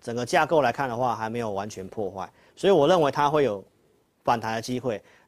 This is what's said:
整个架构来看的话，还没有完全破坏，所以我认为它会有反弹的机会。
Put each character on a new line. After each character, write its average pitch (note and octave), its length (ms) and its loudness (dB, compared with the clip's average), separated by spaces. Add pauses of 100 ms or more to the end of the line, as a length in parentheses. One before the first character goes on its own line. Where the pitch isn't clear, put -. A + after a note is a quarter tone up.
整 A#2 120 -8
个 A#2+ 120 -4
架 D#3+ 200 2
构 D3+ 160 2
来 B2 80 4
看 C3 200 -4
的 A#2 80 -6
话， B2 180 0
还 A2 140 -6
没 A#2 100 -6
有 A2+ 120 -4
完 G2+ 180 -6
全 F#2+ 180 -12
破 F#2+ 240 -6
坏， F#2+ 180 -10 (280)
所 F#3 120 2
以 G3+ 40 8
我 D3+ 160 6
认 F3+ 120 4
为 C#3+ 80 2
它 C#3+ 200 0
会 D3 160 2
有 G2+ 180 -4 (600)
反 A#2+ 120 2
弹 A2+ 180 -6
的 A2+ 60 -6
机 B2 200 -6
会。 A2+ 200 -6 (260)